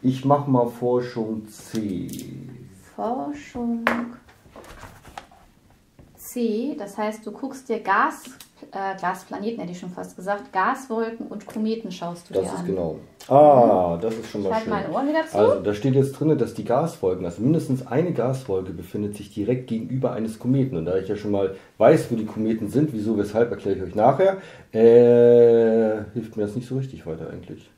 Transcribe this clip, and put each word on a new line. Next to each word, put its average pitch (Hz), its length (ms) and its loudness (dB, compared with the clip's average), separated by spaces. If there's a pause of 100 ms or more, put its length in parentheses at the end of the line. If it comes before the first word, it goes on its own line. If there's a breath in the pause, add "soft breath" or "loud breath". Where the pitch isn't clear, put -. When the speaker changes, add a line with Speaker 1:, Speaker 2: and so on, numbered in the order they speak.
Speaker 1:
Ich 127 220 0
mach 139 220 2
mal 123 200 4
Forschung 117 800 -4
C. 95 600 -8 (880)
Speaker 2:
Forschung 240 880 -6 (2250)
C, 240 640 -4
das 196 180 -12
heißt, 214 300 -6
du 214 60 -12
guckst - 360 -12
dir 214 120 -4
Gas, 247 440 0 (480)
äh, 196 280 -6
Gasplaneten, 190 600 -6
hätte 175 120 -8
ich 180 60 -12
schon 180 120 -12
fast 180 260 -14
gesagt, 202 360 -6
Gaswolken 226 760 -4
und 202 200 -14
Kometen 220 460 -4
schaust 175 380 -12
du - 40 -16
Speaker 1:
Das 95 100 0
Speaker 2:
dir - 100 -6
Speaker 1:
ist - 60 -6
Speaker 2:
an. 175 60 -6
Speaker 1:
genau. 87 300 -4 (320)
Ah, 117 680 8
Speaker 2:
Mhm. 85 40 -4
Speaker 1:
das 110 160 -4
ist 110 140 -12
schon 107 120 -8
Speaker 2:
Ich 98 60 -2
Speaker 1:
mal 95 60 0
Speaker 2:
halt - 100 -2
Speaker 1:
schön. - 80 -6
Speaker 2:
meine 101 180 -4
Ohren 247 180 -2
wieder 320 180 -2
zu. - 120 -6
Speaker 1:
Also, 95 220 4
da 101 140 -2
steht 127 200 0
jetzt 135 240 2
drin, 151 200 2
dass 110 160 -2
die 104 100 -10
Gaswolken, 107 600 0
also 87 180 -6
mindestens 135 440 0
eine 160 260 -2
Gaswolke 101 600 -4
befindet 101 440 -8
sich - 160 -16
direkt 120 340 -4
gegenüber 123 460 -4
eines 110 260 -6
Kometen. 127 400 0
Und 80 80 -4
da 90 100 0
ich 95 120 -4
ja 104 80 -4
schon 104 140 -6
mal 98 240 0 (240 loud breath)
weiß, 139 320 6
wo 123 60 -2
die 107 100 -4
Kometen 110 420 -4
sind, 143 240 0
wieso, 107 260 -2
weshalb, 110 320 0
erkläre - 260 -4
ich 90 60 -8
euch 87 120 -10
nachher, 139 440 4 (340 loud breath)
äh, 117 1300 6 (100)
hilft 110 220 -8
mir 107 100 -2
das 104 100 -8
nicht 127 120 -8
so 131 80 -6
richtig 131 300 -8
weiter 80 240 -10
eigentlich. - 480 -16